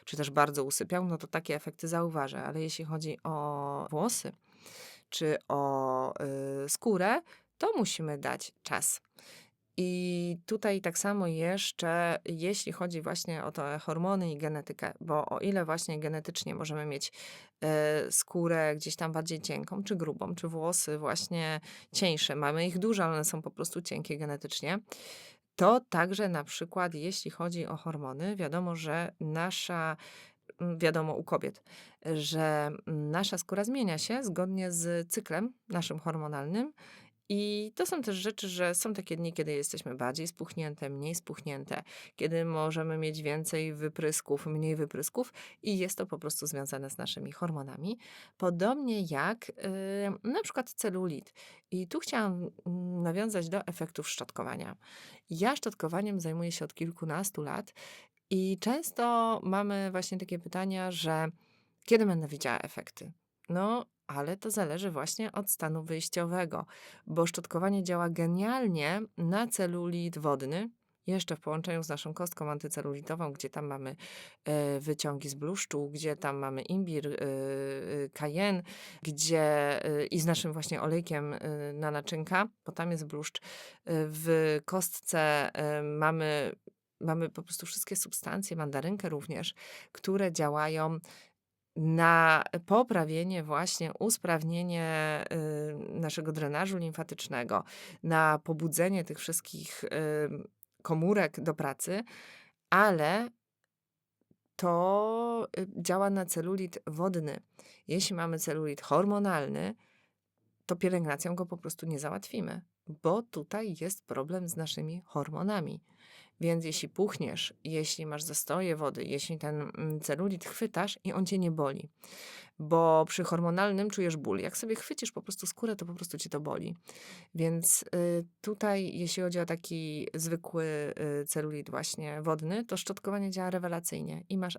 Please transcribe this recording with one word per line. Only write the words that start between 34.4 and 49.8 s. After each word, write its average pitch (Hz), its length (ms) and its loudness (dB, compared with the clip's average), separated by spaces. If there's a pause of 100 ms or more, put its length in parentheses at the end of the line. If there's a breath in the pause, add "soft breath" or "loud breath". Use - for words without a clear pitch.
z 170 380 0
cyklem 208 440 -2 (160)
naszym 170 300 -2
hormonalnym. 156 760 -2 (560 loud breath)
I 208 460 0
to 359 100 0
są 349 160 0
też 214 140 -2
rzeczy, 196 340 -4
że 175 260 2
są 220 180 0
takie 180 240 -4
dni, 165 160 -2
kiedy 151 180 0
jesteśmy 143 440 -4
bardziej 135 320 -2
spuchnięte, 156 640 -6
mniej 143 260 -4
spuchnięte, - 680 -6 (320 loud breath)
kiedy 165 300 0
możemy 160 520 0
mieć 156 240 -2
więcej 156 520 -2
wyprysków, 151 720 0
mniej 156 300 0
wyprysków 151 580 -2 (300 loud breath)
i 208 140 2
jest 185 200 0
to 190 80 -2
po 165 140 -6
prostu 151 280 -4
związane 139 420 -4
z - 80 -10
naszymi - 340 -6
hormonami. 151 640 -4 (400 loud breath)
Podobnie 214 640 2
jak, 165 480 0
y, 196 800 -2